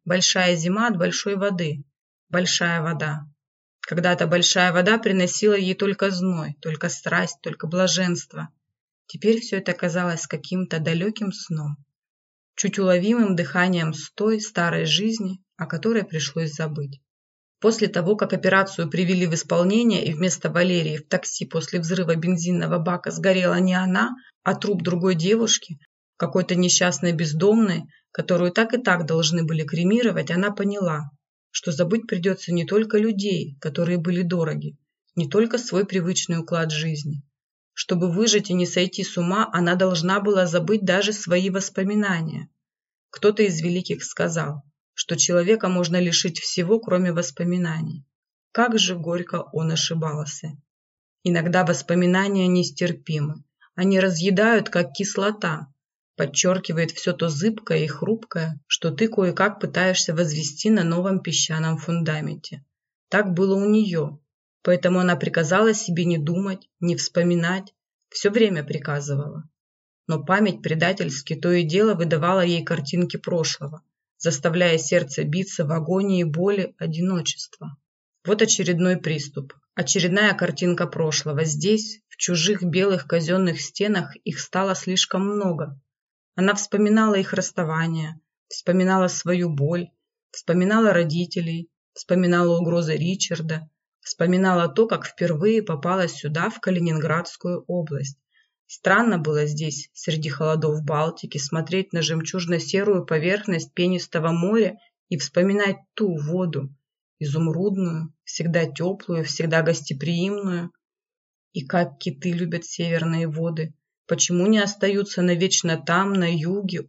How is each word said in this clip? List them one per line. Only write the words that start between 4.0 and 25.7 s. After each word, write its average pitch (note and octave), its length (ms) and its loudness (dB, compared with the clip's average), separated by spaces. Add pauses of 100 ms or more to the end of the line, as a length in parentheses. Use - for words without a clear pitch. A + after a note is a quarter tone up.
большая F3 440 4
вода F3+ 280 4
приносила G3 560 2
ей F#3+ 180 0
только G3 380 0
зной, F3 500 -2
только D#3 260 -4
страсть, E3+ 540 -4
только E3 260 -8
блаженство. F3 840 -2 (580)
Теперь A3 340 0
все G3+ 160 -6
это F#3+ 160 -2
казалось F3 540 -4
каким-то E3+ 520 -6
далеким F#3 540 -2
сном. D3+ 420 -6 (800)
Чуть G3+ 240 -2
уловимым F#3+ 560 4
дыханием E3+ 580 0
с - 180 -12
той G#3+ 280 0
старой E3+ 460 -2
жизни, F#3+ 560 -2 (160)
о E3 80 -6
которой G#3 400 -2
пришлось D#3 480 -4
забыть. D3 480 -8 (580)
После G#3+ 280 2
того, F3 280 0
как G#3 180 0
операцию F#3+ 560 2
привели F3+ 380 2
в D#3+ 60 0
исполнение F#3+ 720 2
и E3+ 80 -2
вместо E3+ 360 -2
Валерии E3 480 0
в C#3+ 100 -14
такси - 380 -4
после E3 340 -4
взрыва E3 360 0
бензинного E3+ 640 0
бака F3 340 -2
сгорела F3 480 2
не F#3 140 4
она, F#3 380 2 (320)
а F#3+ 120 0
труп G3 280 -2
другой F3+ 320 2
девушки, G3 640 0 (380)